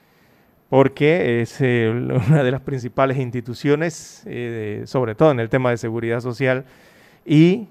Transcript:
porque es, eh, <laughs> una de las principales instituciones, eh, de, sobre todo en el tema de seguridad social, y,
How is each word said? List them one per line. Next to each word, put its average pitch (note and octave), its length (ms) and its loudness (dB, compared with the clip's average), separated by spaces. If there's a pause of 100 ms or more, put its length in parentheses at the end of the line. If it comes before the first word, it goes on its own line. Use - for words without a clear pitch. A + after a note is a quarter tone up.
(680)
porque C3+ 720 2
es, - 200 -6
eh, A#2+ 280 2
<laughs> B2 400 -2
una D3+ 140 4
de B2+ 60 2
las C3 120 -4
principales C3+ 560 -2
instituciones, C3 1080 -4
eh, A2+ 540 -8
de, A2+ 80 -12
sobre A#2+ 260 -2
todo D#3 160 4
en B2+ 100 0
el A2+ 100 -4
tema B2+ 200 0
de A#2+ 80 -2
seguridad A#2 420 -4
social, B2+ 460 -4 (600)
y, F3 460 4